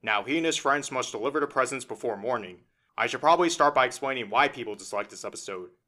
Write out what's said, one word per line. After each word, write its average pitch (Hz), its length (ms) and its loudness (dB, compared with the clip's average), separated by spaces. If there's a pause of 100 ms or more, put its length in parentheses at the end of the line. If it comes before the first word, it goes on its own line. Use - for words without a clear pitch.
Now 107 220 0
he 135 140 0
and 165 80 0
his 160 120 2
friends 139 340 0
must 127 200 -4
deliver 135 300 -2
the 143 60 -2
presents 131 360 -2
before 113 320 -6
morning. 98 440 -6 (380)
I 113 100 0
should 123 120 -4
probably 170 300 6
start 147 260 4
by 127 100 6
explaining 127 440 -4
why 127 180 4
people 117 280 -6
dislike 101 340 -6
this 104 160 -14
episode. 95 440 -10 (180)